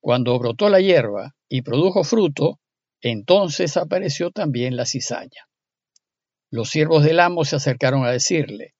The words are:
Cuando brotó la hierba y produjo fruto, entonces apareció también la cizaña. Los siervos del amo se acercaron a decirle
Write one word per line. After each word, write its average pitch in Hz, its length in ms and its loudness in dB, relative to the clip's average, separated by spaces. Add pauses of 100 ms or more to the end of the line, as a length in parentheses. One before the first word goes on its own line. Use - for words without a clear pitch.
Cuando 123 380 0
brotó 120 300 0
la 196 120 6
hierba 131 540 0 (140)
y 131 140 -4
produjo 170 420 0
fruto, 160 560 0 (400)
entonces 160 760 0
apareció 175 540 -4
también 127 460 -4
la 127 100 -4
cizaña. - 640 -10 (1040)
Los 113 180 -6
siervos 156 320 4
del 160 160 4
amo 175 260 4
se 147 120 -4
acercaron 135 480 0
a 120 60 0
decirle 123 680 -4